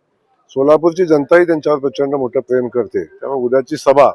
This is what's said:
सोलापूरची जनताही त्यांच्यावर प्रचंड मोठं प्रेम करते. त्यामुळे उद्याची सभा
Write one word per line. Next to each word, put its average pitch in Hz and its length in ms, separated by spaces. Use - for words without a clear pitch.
सोलापूरची 156 560
जनताही 160 400
त्यांच्यावर 151 340
प्रचंड 139 360
मोठं 131 240
प्रेम 123 280
करते. 107 360
त्यामुळे 131 360
उद्याची 131 380
सभा 135 380